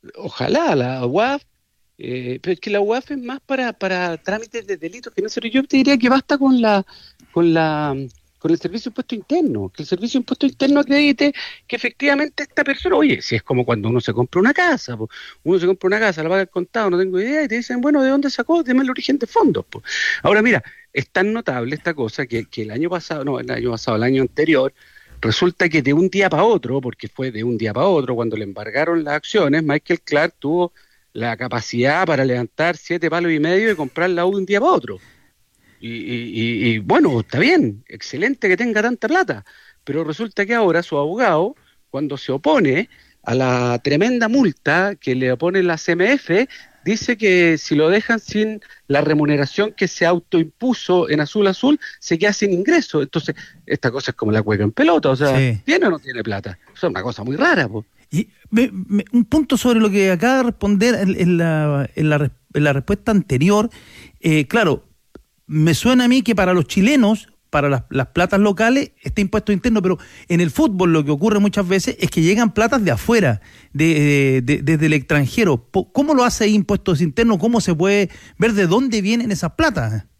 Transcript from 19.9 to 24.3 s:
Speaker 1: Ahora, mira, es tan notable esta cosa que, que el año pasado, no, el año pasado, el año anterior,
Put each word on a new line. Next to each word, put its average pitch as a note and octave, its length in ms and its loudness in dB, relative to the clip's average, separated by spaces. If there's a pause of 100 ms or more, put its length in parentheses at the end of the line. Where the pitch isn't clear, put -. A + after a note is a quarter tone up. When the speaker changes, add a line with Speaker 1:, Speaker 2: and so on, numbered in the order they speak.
Speaker 1:
Ahora, G#3 220 4
mira, G#3+ 200 2 (300)
es - 160 -6
tan G3+ 240 0
notable D3+ 420 -4
esta E3 200 -6
cosa B2+ 320 -6
que, A2+ 180 -6
que - 160 -12
el G#2+ 100 -8
año D#3+ 200 -4
pasado, D#3+ 340 -8
no, C3 140 -4
el B2 100 -12
año A#2+ 220 -4
pasado, A2+ 260 -4
el A2+ 60 0
año C3 180 2
anterior, C#3+ 500 0 (480)